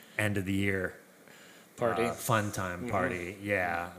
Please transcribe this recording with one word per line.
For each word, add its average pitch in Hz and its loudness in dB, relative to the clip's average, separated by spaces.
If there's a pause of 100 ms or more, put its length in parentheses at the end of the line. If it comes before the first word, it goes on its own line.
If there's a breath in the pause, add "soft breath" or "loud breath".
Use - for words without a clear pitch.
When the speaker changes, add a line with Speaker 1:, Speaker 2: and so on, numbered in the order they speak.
(200)
Speaker 1:
end 104 2
of 95 -2
the 98 0
year 98 2 (840 loud breath)
Speaker 2:
Party. 117 2
Speaker 1:
uh, 117 2
fun 104 2
time 90 -4
Speaker 2:
Mm-hmm. 120 -6
Speaker 1:
party. 90 -2
Yeah, 87 0